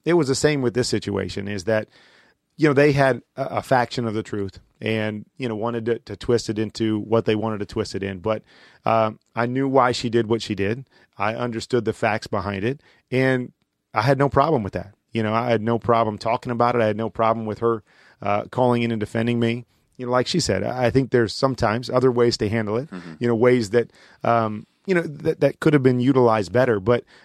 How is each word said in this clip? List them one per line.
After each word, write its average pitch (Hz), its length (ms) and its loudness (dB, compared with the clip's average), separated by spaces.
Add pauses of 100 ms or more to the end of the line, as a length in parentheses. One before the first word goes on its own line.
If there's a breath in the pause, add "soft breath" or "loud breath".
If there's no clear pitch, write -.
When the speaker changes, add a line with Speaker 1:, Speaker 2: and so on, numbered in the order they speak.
Speaker 1:
it 165 80 2
was 160 140 4
the 135 80 2
same 151 260 2
with 120 120 0
this 123 160 0
situation, 98 580 -4
is 101 160 -8
that, 107 240 0 (720 soft breath)
you 151 100 2
know, 143 60 4
they 143 180 6
had 135 300 2 (140)
a, 131 220 -6
a 98 40 -2
faction 120 440 0
of 107 80 -2
the 107 100 -4
truth 101 360 -8 (220)
and, 107 440 -2 (120)
you 131 100 -6
know, 113 80 -4
wanted 113 300 -4
to, 117 140 -2
to 104 180 -14
twist - 320 -2
it 107 100 -4
into 110 400 -2
what 107 260 0
they 110 100 2
wanted 107 240 -4
to 101 60 -6
twist - 300 -6
it 95 80 -6
in. 95 160 -8
But, 110 240 -4 (420 soft breath)
um, 110 340 0 (160)
I 117 100 -2
knew 131 220 -2
why 127 260 4
she 120 160 -4
did 113 180 0
what 110 140 0
she 107 140 -6
did. 104 300 -4 (320 soft breath)
I 107 180 -2
understood 117 500 -2
the 107 80 -2
facts 110 340 -2
behind 98 380 -4
it, 139 160 -4 (300 soft breath)
and 127 420 0 (400)
I 110 80 2
had 131 160 4
no 139 120 2
problem 143 340 2
with 95 100 -6
that. 95 200 -8 (180)
You 113 120 -2
know, 107 100 -2
I 120 180 -2
had 110 100 2
no 117 180 0
problem 113 380 0
talking 120 340 -4
about 120 240 2
it. 120 60 2
I 107 60 2
had 104 100 -2
no 110 120 -4
problem 113 360 0
with 107 140 -6
her, 117 240 0 (380 soft breath)
uh, 101 240 -2
calling 123 360 2
in 117 100 -2
and 113 80 -4
defending 113 400 -2
me. 117 260 -2 (300)
You 127 120 -10
know, 123 40 -4
like 127 160 2
she 175 120 -2
said, 98 240 -2
I, 123 240 -2
I - 40 4
think 127 200 2
there's 117 220 2
sometimes 117 560 -2
other 127 220 2
ways 120 260 2
to 107 120 -2
handle 110 280 -2
it, 147 120 -8
Speaker 2:
Mm-hmm. 87 300 -14
Speaker 1:
you 120 80 0
know, 117 80 2
ways 120 340 4
that, 117 220 0 (320 soft breath)
um, 113 420 0 (220)
you 190 80 0
know, 170 80 2
that, 156 360 -6
that 139 220 0
could 156 120 4
have 135 100 4
been 127 180 4
utilized 117 500 4
better. 120 280 2
But, 117 240 0 (220 soft breath)